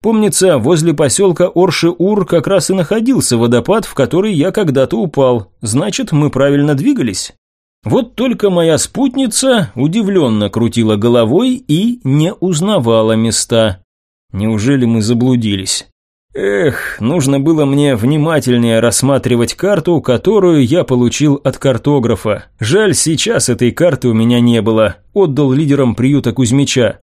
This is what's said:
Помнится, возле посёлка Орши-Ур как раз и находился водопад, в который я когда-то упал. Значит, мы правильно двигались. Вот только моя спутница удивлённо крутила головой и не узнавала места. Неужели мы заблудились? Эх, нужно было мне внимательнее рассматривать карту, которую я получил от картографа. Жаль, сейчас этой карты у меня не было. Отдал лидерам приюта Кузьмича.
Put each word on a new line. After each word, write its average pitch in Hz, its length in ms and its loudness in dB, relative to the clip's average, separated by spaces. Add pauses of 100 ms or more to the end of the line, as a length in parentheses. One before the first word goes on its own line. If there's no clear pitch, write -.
Помнится, 202 560 2
возле 160 340 0
посёлка 180 600 0
Орши-Ур 175 720 0
как 170 200 0
раз 190 240 0
и 196 40 0
находился 202 600 0
водопад, 120 500 0
в - 100 -14
который 175 360 0
я 175 200 0
когда-то 139 440 0
упал. 135 560 -2 (100)
Значит, 175 500 -4
мы 147 180 2
правильно 143 460 0
двигались. 156 580 -2 (500)
Вот 214 300 -2
только 214 380 -2
моя 165 260 2
спутница 262 960 -2
удивлённо 151 760 0
крутила 110 460 0
головой 120 680 0
и 214 360 0
не 151 280 0
узнавала 147 800 0
места. 110 720 -2 (480)
Неужели 110 540 0
мы 117 160 0
заблудились? 113 840 -2 (480)
Эх, 196 640 -4
нужно 139 400 0
было 151 260 2
мне 139 300 0
внимательнее 123 840 0
рассматривать 120 760 0
карту, 175 460 0
которую 170 640 2
я 147 200 0
получил 131 600 0
от 139 140 -2
картографа. 117 880 -2 (140)
Жаль, 180 340 0
сейчас 160 560 -2
этой 120 220 0
карты 135 380 0
у 117 40 0
меня 117 260 2
не 120 220 2
было. 110 360 0 (180)
Отдал 147 360 0
лидерам 139 440 0
приюта 127 380 0
Кузьмича. 127 720 0